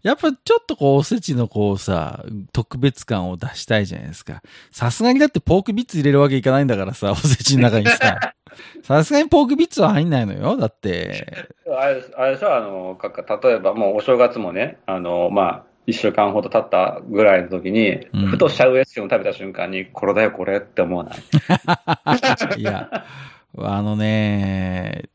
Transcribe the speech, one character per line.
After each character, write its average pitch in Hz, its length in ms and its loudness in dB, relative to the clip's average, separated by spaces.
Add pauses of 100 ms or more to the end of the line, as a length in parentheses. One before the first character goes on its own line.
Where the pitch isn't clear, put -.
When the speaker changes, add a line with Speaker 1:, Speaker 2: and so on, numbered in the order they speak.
Speaker 1:
や 254 60 2
っ 302 40 -2
ぱ 311 140 0
ち 254 40 -6 (180)
ょ 466 80 4
っ - 40 -20
と 269 120 -8
こ 139 180 4
う、 - 40 4
お 151 40 0
せ 226 160 -2
ち 151 160 -4
の 120 140 0
こ 104 240 0
う 95 40 -2
さ、 85 460 -4 (300)
特 120 240 -4
別 131 280 0
感 92 240 -4
を 90 60 -8
出 - 200 -12
し - 100 -12
た 110 140 2
い 98 60 0
じ - 100 -10
ゃ - 40 -12
な - 60 -14
い - 20 -12
で 78 60 -14
す - 100 -18
か。 - 180 -14 (300)
さ 120 200 -2
す 220 120 -4
が 247 80 4
に 269 80 4
だ 302 60 6
っ 285 40 0
て - 120 -2
ポ 180 180 4
ー 190 40 -2
ク 214 100 -4
ビ 240 100 -2
ッ - 20 -6
ツ - 120 -6
入 147 60 0
れ 143 100 6
る 143 80 6
わ 143 80 6
け 135 80 0
い 120 40 0
か 131 100 2
な 139 100 4
い 139 40 2
ん - 20 2
だ 113 100 2
か 95 80 -2
ら 95 80 -6
さ、 101 180 -2
お - 40 2
せ - 280 2
ち 135 140 2
の 123 60 6
中 113 160 4
に 110 80 2
さ。 - 480 0 (120)
Speaker 2:
<laughs> - 360 -20
Speaker 1:
さ 151 200 4
す 208 80 0
が 294 100 4
に 320 60 0
ポ 285 160 6
ー 240 60 0
ク 285 80 2
ビ 330 80 4
ッ - 20 -20
ツ - 140 -4
は 180 80 4
入 165 160 2
ん 175 40 0
な 131 120 2
い 107 40 0
の 95 80 -6
よ、 120 220 -2
だ 120 120 -2
っ - 120 -8
て。 - 680 -8 (200)
Speaker 2:
あ 139 200 -2
れ、 131 160 -2 (120)
あ 127 120 0
れ 135 80 2
で 135 40 -14
し 202 60 -4
ょ、 165 100 4
あ 120 60 2
の、 92 340 -8
か-、 - 160 -10
か-、 104 320 -6
例 120 120 6
え - 20 -4
ば 95 160 0
も 104 200 0
う 107 40 -2
お 104 40 -2
正 127 160 4
月 113 220 2
も 90 140 -6
ね、 117 320 -6
あ 95 140 -4
の、 87 300 -2
ま 101 200 2
あ、 - 140 -8 (220)
一 113 80 -2
週 104 200 -2
間 104 180 2
ほ 104 100 0
ど - 80 -8
経 - 100 2
っ - 100 -4
た 92 400 0
ぐ 107 140 2
ら 98 140 6
い 90 60 0
の 87 60 -12
時 92 220 -6
に、 107 420 0
Speaker 1:
う 98 100 0
ん。 98 40 0
Speaker 2:
ふ 95 100 0
と 165 100 4
シ - 140 -2
ャ 127 80 6
ウ 127 80 4
エ 131 40 4
ッ 135 40 2
セ - 160 -12
ン - 20 -6
を 95 60 -8
食 101 140 0
べ 101 60 -2
た 92 60 -6
瞬 98 160 -12
間 90 180 -8
に、 95 220 -8
「こ - 140 -8
れ 98 80 2
だ 107 100 2
よ、 104 80 0
こ 92 140 -10
れ」 98 140 -2
っ - 20 -4
て - 200 -4
思 87 160 -2
わ 85 60 -6
な - 100 -14
い？ - 60 -16
Speaker 1:
<laughs> - 1400 0
い - 20 -6
や、 - 420 -8 (520)
あ 101 240 -4
の 104 160 -2
ね 98 1160 -2